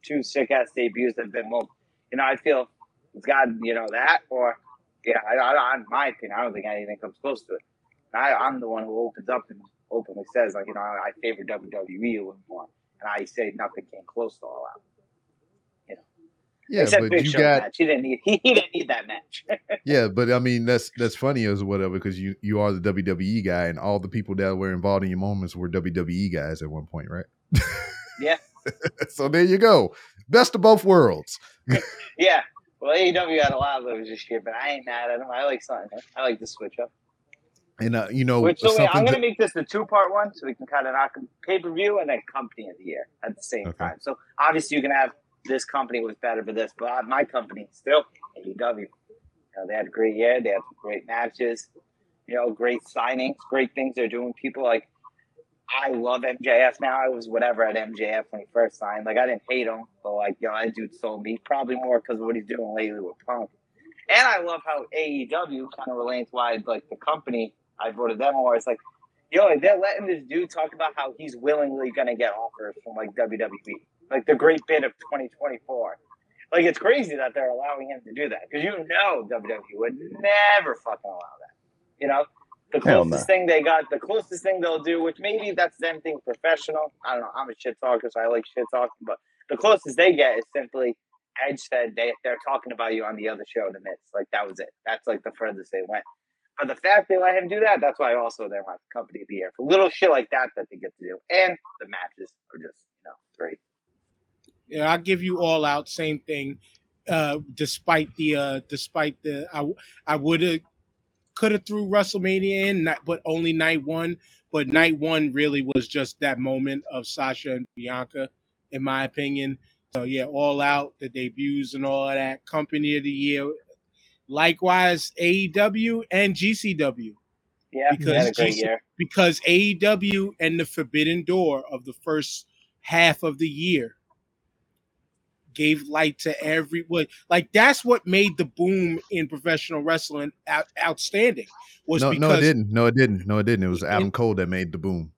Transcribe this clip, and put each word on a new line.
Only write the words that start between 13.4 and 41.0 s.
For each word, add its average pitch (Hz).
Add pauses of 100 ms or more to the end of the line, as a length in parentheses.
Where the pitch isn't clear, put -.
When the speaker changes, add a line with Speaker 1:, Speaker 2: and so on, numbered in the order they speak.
Speaker 1:
nothing 101
came 98
close -
to -
All 64
Out. - (1080)
You 98
know? - (680)
Speaker 2:
Yeah, 202
Speaker 1:
Except 190
Speaker 2:
but 113
Speaker 1:
Big 160
Speaker 2:
you 151
Speaker 1:
Show's 147
Speaker 2:
got 143
Speaker 1:
match. -
He 165
didn't 139
need, 131
<laughs> -
he, 202
he 254
didn't -
need 135
that 113
match. -
<laughs> - (260)
Speaker 2:
Yeah, 131
but 120
I 123
mean, 123
that's, 120
that's 117
funny 135
as 101
whatever, 95
'cause 92
you, 95
you 104
are 104
the 95
W 95
W 92
E 110
guy, 87
and 85
all 101
the 95
people 98
that 95
were 95
involved 95
in 95
your 92
moments 95
were 90
W 87
W 87
E 98
guys 78
at 76
one 76
point, 78
right? 85 (260)
<laughs> - (580)
Speaker 1:
Yeah. 156 (720)
Speaker 2:
So 139
there 170
you 185
go. 190 (340)
Best 240
of 180
both 214
worlds. 143 (280)
<laughs> 127 (400)
Speaker 1:
Yeah. 175 (380)
Well, 147
A 180
E -
W 170
had 139
a 135
lot 139
of 123
those 113
this 110
year, 113
but 113
I 139
ain't 135
mad 120
at 120
'em. 131
I 135
like 135
something. 104 (160)
I 131
like 117
the 110
switch -
up. 120 (880)
Speaker 2:
And, 120
uh, 107
you 131
know, 123
Speaker 1:
Which, 113
so 220
wait, 220
I'm 208
Speaker 2:
something 202
Speaker 1:
gonna 262
Speaker 2:
to 240
Speaker 1:
make 233
this 208
a 160
two-part 202
one, 208
so -
we 135
can 131
kinda 135
knock 135